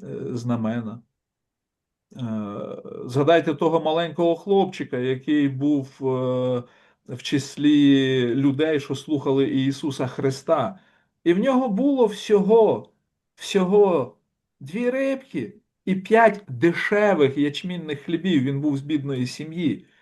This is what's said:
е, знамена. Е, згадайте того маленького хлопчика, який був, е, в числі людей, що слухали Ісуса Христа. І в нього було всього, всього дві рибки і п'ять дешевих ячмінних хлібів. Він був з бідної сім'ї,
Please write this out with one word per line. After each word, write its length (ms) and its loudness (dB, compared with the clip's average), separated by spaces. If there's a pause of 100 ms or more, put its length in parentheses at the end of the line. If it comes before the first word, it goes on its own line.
е, 140 -12 (120)
знамена. 720 -6 (1160)
Е, 40 -14 (840)
згадайте 480 2
того 260 0
маленького 560 0
хлопчика, 640 -2
який 520 0
був, 400 -2 (120)
е, 640 -2 (440)
в 160 -12
числі 1040 2 (100)
людей, 440 2
що 160 -6
слухали 540 0
Ісуса 580 -2
Христа. 720 -2 (440)
І 100 4
в 60 0
нього 300 2
було 360 2
всього, 840 2 (460)
всього 800 2 (440)
дві 300 -6
рибки 640 -4 (320)
і 100 0
п'ять 520 4
дешевих 880 2
ячмінних 640 -4
хлібів. 420 0
Він 180 -2
був 160 0
з 40 -8
бідної 460 -4
сім'ї, 580 -6 (160)